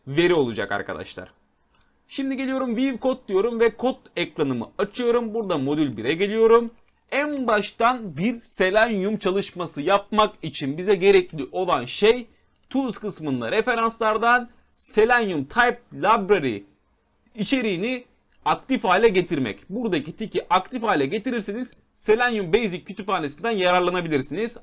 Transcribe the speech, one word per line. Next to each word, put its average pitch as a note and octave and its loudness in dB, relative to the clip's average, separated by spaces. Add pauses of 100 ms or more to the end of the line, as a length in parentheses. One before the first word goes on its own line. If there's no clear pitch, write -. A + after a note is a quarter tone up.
veri E3+ 2
olacak A#2 0
arkadaşlar. F#2 -8 (760)
Şimdi C4+ -6
geliyorum C4 -2
view C4 -2
code C4 -4
diyorum A3 0
ve A3+ 2
kod B3+ -2 (180)
ekranımı C#3+ -2
açıyorum. A#3 0
Burada G3 -2
modül C#3 -2
bire A#2 -2
geliyorum. A3 4 (400)
En C#4 -2
baştan A3 0
bir A#3 -2
Selenium G#3 2
çalışması F#3 -4
yapmak G3+ 2
için D3 -6
bize F#3+ 2
gerekli F3+ 4
olan F3 -2
şey A#3 2 (420)
tools C4 -2
kısmında C3+ -6
referanslardan A3+ 0 (260)
Selenium G#3+ 2
Type A#3+ 0 (140)
Library F3 2 (720)
içeriğini A3+ -2 (400)
aktif E3 -2
hale G3+ 4
getirmek. D#3+ -2
Buradaki F#3+ -4
tiki - -6
aktif G3+ 0
hale F3 2
getirirseniz A3+ -6 (160)
Selenium G#3+ 0
Basic G#3 0
kütüphanesinden F#3+ -4
yararlanabilirsiniz. F3+ 0